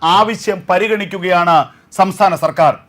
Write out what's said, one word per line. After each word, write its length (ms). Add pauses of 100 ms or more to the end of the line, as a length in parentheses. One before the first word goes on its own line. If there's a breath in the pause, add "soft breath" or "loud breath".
(180)
ആവശ്യം 420 (100)
പരിഗണിക്കുകയാണ് 880 (400 soft breath)
സംസ്ഥാന 360 (100)
സർക്കാർ. 300 (140)